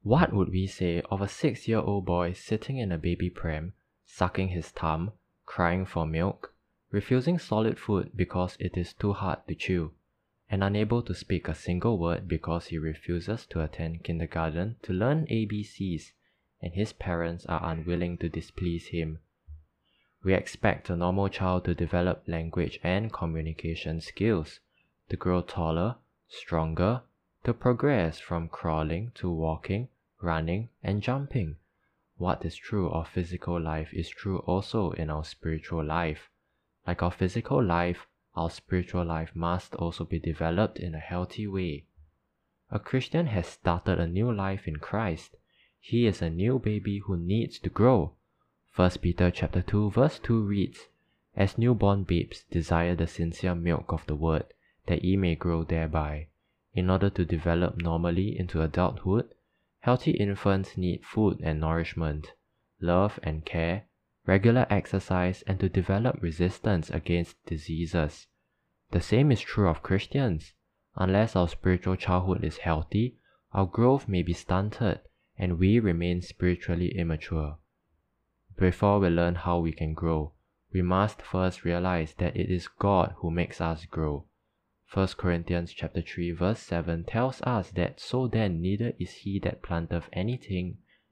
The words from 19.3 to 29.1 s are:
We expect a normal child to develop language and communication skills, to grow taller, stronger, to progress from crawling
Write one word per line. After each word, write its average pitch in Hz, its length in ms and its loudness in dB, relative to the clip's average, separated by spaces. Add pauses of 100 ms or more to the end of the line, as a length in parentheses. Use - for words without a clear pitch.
We 95 100 4
expect - 560 0
a 90 60 -2
normal 95 320 2
child 92 380 0
to 87 100 2
develop 87 500 0
language 82 560 -4
and 101 300 0
communication 80 880 -4
skills, 92 580 -2 (520)
to - 60 -4
grow 90 260 2
taller, 85 520 0 (340)
stronger, 85 720 -2 (420)
to 120 100 0
progress 120 640 2
from 82 300 -4
crawling 82 680 -2